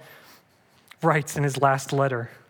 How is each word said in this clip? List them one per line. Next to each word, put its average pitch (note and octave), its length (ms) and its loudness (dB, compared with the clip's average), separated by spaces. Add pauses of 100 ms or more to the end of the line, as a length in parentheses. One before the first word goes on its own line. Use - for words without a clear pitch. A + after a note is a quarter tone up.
(1000)
writes D#3 360 0
in D3 60 0
his C3+ 180 -2
last C3+ 320 2
letter C3 360 0 (200)